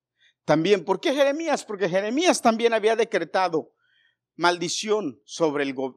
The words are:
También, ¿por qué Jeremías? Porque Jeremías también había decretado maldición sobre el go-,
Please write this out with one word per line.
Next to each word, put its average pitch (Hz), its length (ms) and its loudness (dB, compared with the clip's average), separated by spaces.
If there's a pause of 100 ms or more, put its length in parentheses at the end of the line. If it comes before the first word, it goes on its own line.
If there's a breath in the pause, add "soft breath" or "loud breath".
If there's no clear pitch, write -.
(440 soft breath)
También, 165 400 2
¿por 185 160 -2
qué 294 140 0
Jeremías? 285 500 0
Porque 196 240 -4
Jeremías 226 540 0
también 226 300 2
había 220 240 2
decretado 185 760 -2 (640)
maldición 175 880 -2
sobre 147 380 -2
el 139 120 -4
go-, 131 220 -6